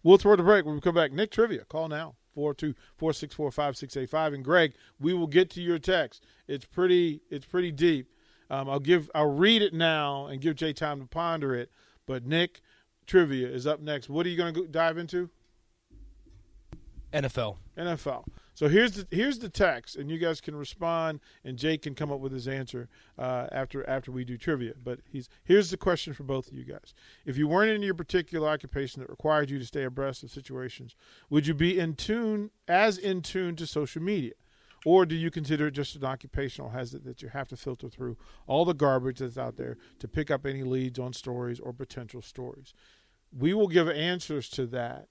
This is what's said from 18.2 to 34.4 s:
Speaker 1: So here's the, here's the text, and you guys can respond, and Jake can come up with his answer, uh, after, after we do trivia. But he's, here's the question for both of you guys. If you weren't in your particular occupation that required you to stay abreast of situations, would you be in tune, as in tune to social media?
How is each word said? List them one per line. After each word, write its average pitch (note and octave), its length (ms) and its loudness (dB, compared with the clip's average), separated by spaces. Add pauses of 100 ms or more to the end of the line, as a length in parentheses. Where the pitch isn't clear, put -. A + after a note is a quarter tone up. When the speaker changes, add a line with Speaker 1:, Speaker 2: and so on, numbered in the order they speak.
Speaker 1:
So D3+ 120 2
here's G#3+ 240 6
the, F#3 180 -10
here's A#3 300 -2
the G#3 100 -8
text, D#3 460 0
and C#3+ 140 -8
you D#3+ 60 -4
guys E3 240 -2
can D3+ 160 -10
respond, D#3+ 640 -4 (240)
and B2+ 140 -10
Jake D#3 240 0
can C#3+ 120 -8
come D3 160 -4
up C#3 100 -4
with C3 120 -6
his B2+ 160 -6
answer, B2+ 400 -6 (300)
uh, B2+ 340 -4
after, C3+ 340 -6
after C3 240 -4
we B2+ 140 -6
do B2 140 -8
trivia. B2 340 -2 (100)
But B2 220 -8
he's, C3 240 -12 (160)
here's F#3 260 6
the F#3+ 60 -6
question E3 380 -2
for C#3+ 80 -14
both C3+ 260 -6
of - 60 -20
you B2+ 100 -14
guys. - 300 -16 (320)
If C3 100 -6
you D3 120 2
weren't G3+ 220 4
in G#3 120 0
your F#3+ 100 0
particular E3 560 -2
occupation C#3 520 -4
that B2 100 -14
required D3+ 400 2
you C#3 80 -4
to B2 80 -8
stay C#3 180 -6
abreast C3 380 -6
of A#2+ 80 -16
situations, C3 680 -12 (320)
would C#3+ 180 4
you D#3+ 60 0
be E3+ 260 2
in D#3+ 180 -2
tune, G#3+ 540 -2 (160)
as F#3+ 300 4
in F#3+ 240 -2
tune F3 360 -4
to D#3+ 100 -8
social D3+ 340 -4
media? E3+ 320 -2 (540)